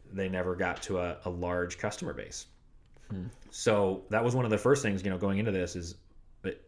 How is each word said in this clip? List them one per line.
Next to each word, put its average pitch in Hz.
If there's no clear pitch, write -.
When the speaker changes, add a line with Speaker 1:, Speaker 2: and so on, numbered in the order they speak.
Speaker 1:
they 95
never 92
got 87
to 92
a, 87
a 92
large 90
customer 104
base. -
Speaker 2:
Hmm. 95
Speaker 1:
So 101
that 107
was 120
one 127
of 113
the 107
first 135
things, 98
you 98
know, 92
going 98
into 107
this 92
is 85
it, -